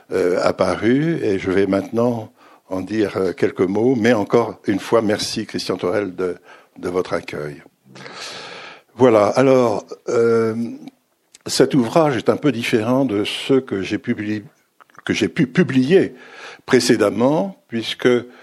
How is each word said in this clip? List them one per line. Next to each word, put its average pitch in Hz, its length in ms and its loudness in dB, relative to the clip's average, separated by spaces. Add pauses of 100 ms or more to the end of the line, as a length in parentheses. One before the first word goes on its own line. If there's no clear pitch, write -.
(120)
euh, 92 320 0
a 90 100 0
paru, 113 720 0
et 98 160 0
je 92 100 -4
vais 98 160 2
maintenant 107 640 -2 (380)
en 92 120 -6
dire, 101 340 -2
euh, 95 160 0
quelques - 300 -2
mots, 107 340 2
mais 117 180 2
encore 107 540 0
une 98 120 0
fois, 117 220 2
merci 104 460 -4
Christian - 300 -6
Thorel 92 380 -2
de, 90 200 -4 (420)
de 87 120 -8
votre 90 240 -2
accueil. 73 500 -10 (1300)
Voilà, 110 320 6
alors, 127 600 2 (240)
euh, 113 440 2 (920)
cet - 280 2
ouvrage 139 420 2
est 104 140 0
un 107 80 0
peu 143 160 0
différent 117 500 0
de 104 220 0
ceux - 340 0
que 113 220 -4
j'ai 104 160 -4
publi-, 107 460 -6 (600)
que 98 100 -2
j'ai 101 140 0
pu 135 200 0
publier 135 640 2 (520)
précédemment, 123 1040 2
puisque - 400 -4 (360)